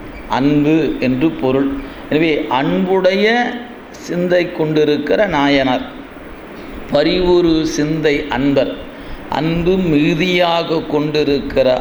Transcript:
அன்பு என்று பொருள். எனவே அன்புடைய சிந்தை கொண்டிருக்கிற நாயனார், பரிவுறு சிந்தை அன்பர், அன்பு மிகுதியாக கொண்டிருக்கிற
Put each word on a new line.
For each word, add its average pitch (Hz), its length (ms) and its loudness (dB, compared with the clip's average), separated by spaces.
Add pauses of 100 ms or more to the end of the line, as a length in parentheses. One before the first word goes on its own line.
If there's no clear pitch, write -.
(300)
அன்பு 147 480 2 (220)
என்று 127 340 2
பொருள். 135 360 0 (360)
எனவே 160 260 2 (200)
அன்புடைய 185 720 2 (760)
சிந்தை 175 520 0
கொண்டிருக்கிற 151 760 2
நாயனார், 139 580 2 (1040)
பரிவுறு 175 640 2 (140)
சிந்தை 151 480 0 (140)
அன்பர், 131 440 0 (580)
அன்பு 165 420 0 (120)
மிகுதியாக 170 1000 2
கொண்டிருக்கிற 143 840 0 (140)